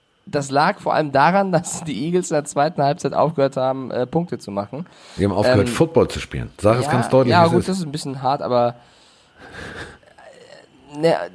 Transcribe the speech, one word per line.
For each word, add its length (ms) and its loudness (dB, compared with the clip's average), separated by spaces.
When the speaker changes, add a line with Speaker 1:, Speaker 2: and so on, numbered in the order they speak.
Speaker 1:
das 260 -4
lag 280 2
vor 160 -2
allem 160 0
daran, 400 4
<laughs> 20 2
dass 300 -2
die 200 -6
Eagles 280 0
in 40 2
der 100 0
zweiten 360 0
Halbzeit 320 0
aufgehört 440 0
haben, 340 -2
äh, 160 -2
Punkte 320 -4
zu 100 -14
machen. 380 -8
Speaker 2:
Die 60 0
haben 60 2
aufgehört, 300 4
Speaker 1:
Ähm, 60 0
Speaker 2:
Football 400 2
zu 120 -10
spielen. 300 -8
Sag 200 2
es 60 -2
Speaker 1:
ja, 60 -2
Speaker 2:
ganz 180 0
deutlich, 220 4
Speaker 1:
ja, 120 6
Speaker 2:
wie 20 6
es 60 2
Speaker 1:
gut, 100 2
Speaker 2:
ist. 80 -4
Speaker 1:
das 80 -2
ist 80 -6
ein 60 -10
bisschen 320 -8
hart, 180 0
aber 340 0
äh, 40 -10
ne, 160 2